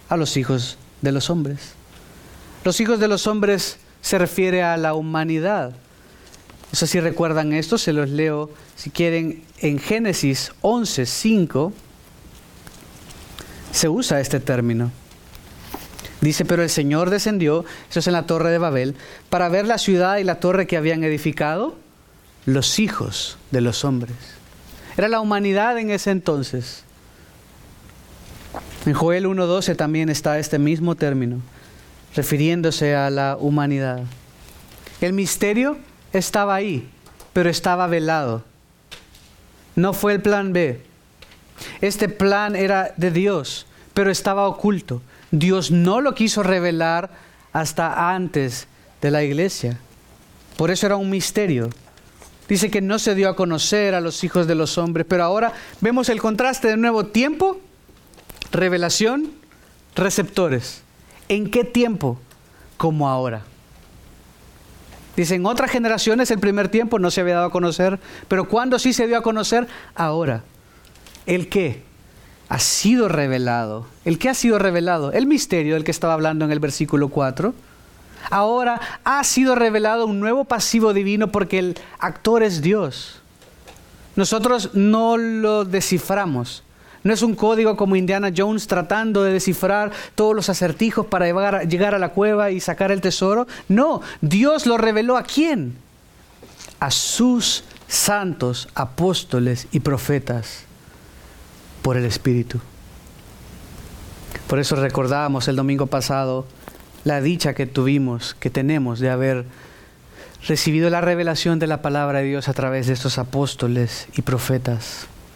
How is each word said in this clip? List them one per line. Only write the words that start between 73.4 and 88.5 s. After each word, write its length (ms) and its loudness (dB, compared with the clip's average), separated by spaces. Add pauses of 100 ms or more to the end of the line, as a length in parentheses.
¿El 160 0
qué 80 2
ha 60 2
sido 260 4
revelado? 500 2
El 160 2
misterio 480 2
del 80 0
que 80 -2
estaba 240 0
hablando 300 0
en 80 0
el 80 0
versículo 480 0
cuatro. 460 0 (760)
Ahora 500 2 (240)
ha 200 2
sido 300 4
revelado 520 2
un 140 0
nuevo 240 0
pasivo 480 2
divino 400 0
porque 260 0
el 200 -2 (200)
actor 440 2
es 180 2
Dios. 600 -2 (960)
Nosotros 580 0
no 420 4
lo 480 0
desciframos. 1000 -2 (420)
No 80 4
es 100 2
un 140 2
código 400 2
como 180 2
Indiana 420 0
Jones 300 0